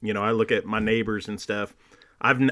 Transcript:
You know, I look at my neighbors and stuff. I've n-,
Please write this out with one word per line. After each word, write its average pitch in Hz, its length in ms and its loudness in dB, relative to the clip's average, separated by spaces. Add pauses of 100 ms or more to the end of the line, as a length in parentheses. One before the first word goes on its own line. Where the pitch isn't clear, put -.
You 107 120 -2
know, 101 100 -2
I 110 80 2
look 113 200 2
at 104 140 0
my 107 140 -2
neighbors 107 480 0
and 104 140 -8
stuff. 104 340 -6 (460)
I've 127 180 4
n-, 131 120 4